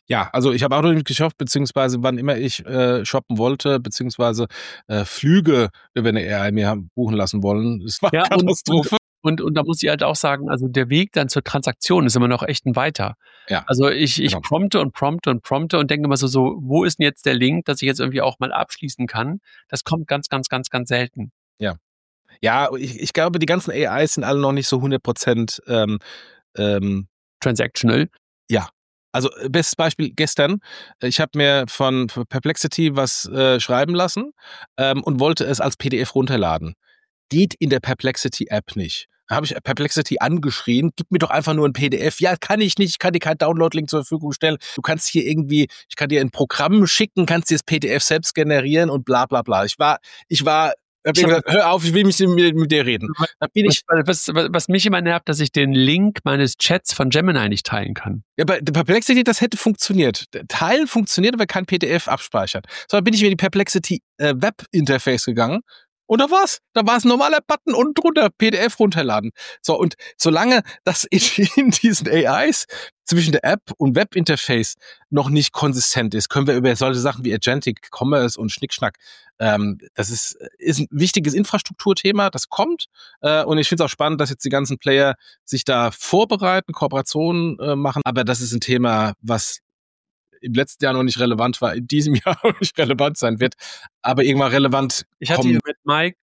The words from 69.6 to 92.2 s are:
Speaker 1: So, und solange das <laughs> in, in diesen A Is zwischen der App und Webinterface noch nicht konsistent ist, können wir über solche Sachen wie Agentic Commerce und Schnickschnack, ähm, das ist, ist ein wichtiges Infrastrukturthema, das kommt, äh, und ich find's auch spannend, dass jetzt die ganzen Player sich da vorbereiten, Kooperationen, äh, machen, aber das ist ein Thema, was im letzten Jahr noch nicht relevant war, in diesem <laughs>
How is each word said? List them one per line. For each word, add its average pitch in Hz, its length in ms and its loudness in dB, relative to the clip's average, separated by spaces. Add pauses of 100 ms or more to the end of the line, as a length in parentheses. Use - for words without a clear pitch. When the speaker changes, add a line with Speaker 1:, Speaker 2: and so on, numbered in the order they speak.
Speaker 1:
So, 165 160 0
und 170 160 0 (220)
solange 202 460 4 (220)
das - 200 0
<laughs> - 60 -8
in, 196 100 4 (360)
in 269 140 6
diesen - 380 2
A 156 360 2
Is - 220 0 (380)
zwischen 170 280 2
der 147 120 0
App 196 160 2 (160)
und 135 180 2
Webinterface 151 800 0 (360)
noch 143 180 0
nicht 143 240 2
konsistent 127 640 0
ist, 107 160 -4
können 139 160 0
wir 135 100 2
über 123 200 2
solche 131 240 0
Sachen 127 240 -2
wie 113 100 0
Agentic 123 560 -4
Commerce 131 500 0
und 110 100 -4
Schnickschnack, - 460 -6 (420)
ähm, 104 400 0 (160)
das 104 160 -4
ist, - 280 -6 (200)
ist 147 220 -2
ein 147 100 -2
wichtiges 147 440 0
Infrastrukturthema, 202 960 0
das - 180 -8
kommt, - 380 -2 (340)
äh, 151 240 2
und 156 140 2
ich 151 100 2
find's 165 140 0
auch 147 60 2
spannend, 151 320 -2
dass 139 100 0
jetzt - 140 -8
die 135 60 -2
ganzen 135 280 -2
Player 139 380 2 (280)
sich - 200 -4
da 120 260 0
vorbereiten, 190 840 0
Kooperationen, 156 840 -2
äh, 143 180 -2
machen, 139 280 -2
aber 123 200 0
das 120 160 -2
ist 120 120 -6
ein 120 80 -2
Thema, 117 600 0
was 110 380 -4 (800)
im 123 120 -8
letzten 139 320 -2
Jahr 135 80 2
noch 131 100 0
nicht 120 160 0
relevant 120 440 0
war, 107 120 -2
in 123 120 -6
diesem 147 280 2
<laughs> 117 120 0